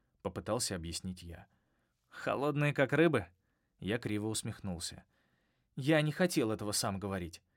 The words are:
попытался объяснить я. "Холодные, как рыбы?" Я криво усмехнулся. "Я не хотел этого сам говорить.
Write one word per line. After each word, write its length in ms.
попытался 520
объяснить 480
я. 240
"Холодные, 640
как 200
рыбы?" 340
Я 200
криво 300
усмехнулся. 760
"Я 240
не 120
хотел 400
этого 200
сам 260
говорить. 440